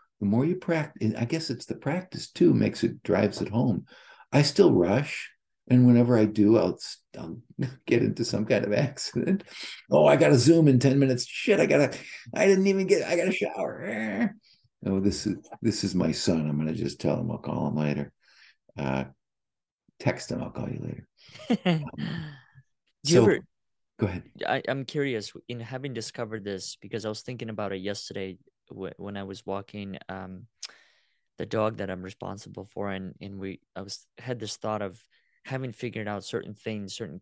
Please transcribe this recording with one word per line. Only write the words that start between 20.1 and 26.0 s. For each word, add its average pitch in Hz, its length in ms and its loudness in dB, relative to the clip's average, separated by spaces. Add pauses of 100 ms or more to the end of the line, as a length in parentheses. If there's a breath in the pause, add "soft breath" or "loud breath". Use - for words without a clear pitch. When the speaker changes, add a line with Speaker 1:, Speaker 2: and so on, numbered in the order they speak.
Speaker 1:
him, - 120 -6
"I'll - 80 -10
call - 200 -10
you - 100 -8
later." - 260 -12 (580 loud breath)
Speaker 2:
<laughs> - 20 -2
Speaker 1:
Um, 160 160 0 (1200 loud breath)
Speaker 2:
Do 151 80 2
you 175 60 8
Speaker 1:
so, 117 60 8
Speaker 2:
ever 185 140 4 (600)
Speaker 1:
go 107 80 2
ahead. 92 160 -6 (240)
Speaker 2:
I, 127 220 0
I'm 135 160 -4
curious, 135 480 -4 (160)
in 120 120 -10
having 131 320 -10
discovered 113 520 -8